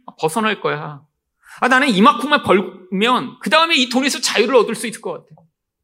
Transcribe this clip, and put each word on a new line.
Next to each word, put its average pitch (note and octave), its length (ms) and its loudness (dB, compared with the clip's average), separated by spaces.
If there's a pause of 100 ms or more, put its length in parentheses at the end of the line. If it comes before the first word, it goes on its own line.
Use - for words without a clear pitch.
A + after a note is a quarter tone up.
(200)
벗어날 G#3 400 -2
거야. D3 420 -6 (600)
아, B3+ 80 2
나는 C4 200 4
이만큼만 C4+ 540 2
벌면 G3 960 -2
그 - 100 -8
다음에 E4 280 2
이 B3+ 100 0
돈에서 C4+ 320 -2
자유를 - 360 0
얻을 G#3+ 200 2
수 - 120 -10
있을 - 120 -10
것 F3+ 140 -10
같아." - 280 -20 (420)